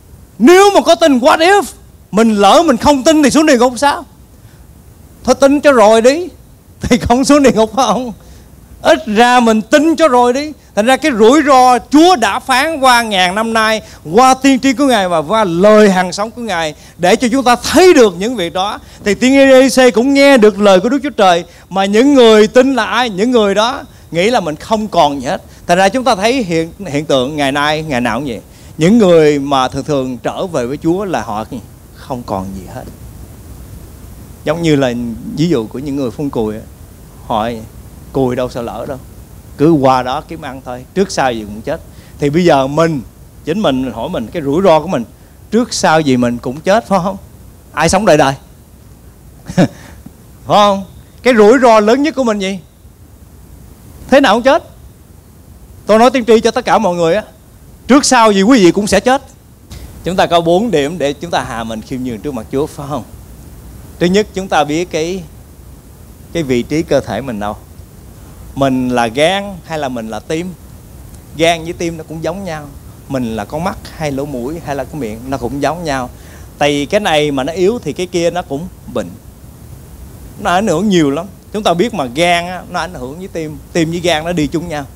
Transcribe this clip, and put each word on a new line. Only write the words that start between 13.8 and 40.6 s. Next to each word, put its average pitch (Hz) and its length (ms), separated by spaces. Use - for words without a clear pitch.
qua 262 220
tiên 269 260
tri 269 140
của 262 120
Ngài 208 240
và 170 80
qua 165 260
lời 202 460
hằng 185 220
sống 214 200
của 240 100
Ngài 165 340
để 175 180
cho 247 160
chúng 269 120
ta 240 120
thấy 339 380
được 220 260
những 233 160
việc 170 180
đó. 202 260
Thì 202 120
tiên 247 160
tri 254 100
E 254 80
C - 40
cũng 254 200
nghe 277 240
được 208 220
lời 196 200
của 208 100
Đức 277 140
Chúa 294 60
Trời. 180 340
Mà 196 160
những 226 280
người 220 340
tin 254 280
là 220 100
ai? 226 240
Những 208 220
người 208 240
đó 233 280
nghĩ 175 180
là 247 100
mình 156 160
không 214 320
còn 147 340
gì 123 60
hết. 175 140
Thành 175 100
ra 196 120
chúng 247 140
ta 240 120
thấy 233 280
hiện, 165 280
hiện 143 200
tượng 139 300
ngày 139 160
nay, 151 320
ngày 127 180
nào 117 180
cũng 147 80
vậy. 107 140
Những 180 200
người 165 420
mà 139 280
thường 135 160
thường 131 340
trở 117 280
về 156 200
với 127 180
Chúa 180 220
là 147 160
họ 107 240
không 120 300
còn 95 200
gì 95 80
hết. 127 80
Giống 156 180
như 156 140
là 131 180
ví 160 120
dụ 117 180
của 117 120
những 139 160
người 135 160
phun 143 180
cùi 107 260
á, 110 60
họ 113 220
cùi 127 200
đâu 127 140
sợ 123 120
lỡ 113 260
đâu, 135 100
cứ 151 140
qua 131 320
đó 131 180
kiếm 160 200
ăn 135 240